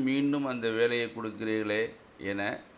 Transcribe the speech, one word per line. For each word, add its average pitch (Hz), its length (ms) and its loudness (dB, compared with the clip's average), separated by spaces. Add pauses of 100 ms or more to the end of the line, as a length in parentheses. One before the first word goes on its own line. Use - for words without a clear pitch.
மீண்டும் 139 440 2
அந்த 120 240 -2
வேலையை 117 380 2
கொடுக்கிறீர்களே 110 800 -2 (280)
என 101 420 -4 (180)